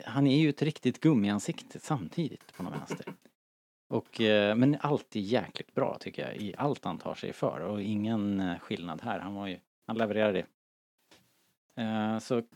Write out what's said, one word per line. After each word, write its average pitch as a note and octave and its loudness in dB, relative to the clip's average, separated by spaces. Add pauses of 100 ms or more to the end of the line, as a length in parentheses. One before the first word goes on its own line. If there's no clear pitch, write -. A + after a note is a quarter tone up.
han C#3 2
är C3+ 6
ju D#3 6
ett - 0
riktigt C3+ 0
gummiansikte G#2 2
samtidigt - -4
på - -8
någon D#2+ -6
vänster. F3+ -8 (840)
Och, - -4
eh, G#2+ 6
men C3+ 6
alltid D3 -2
jäkligt G2+ -2
bra, - 0
tycker - -8
jag, - -10
i G#2 -6
allt C#3+ -2
han F2+ -4
tar - -6
sig - -8
för. - -2
Och G#2 -4
ingen, G#2 0
eh, F2 -2
skillnad E2+ -8
här. G#2+ -4
Han G2+ -8
var G2+ -6
ju, F2+ -8 (280)
han A2+ -4
levererade G#2+ 2
det. F2+ 0 (1400)
Eh, A2 0
så, A#2 -2 (140)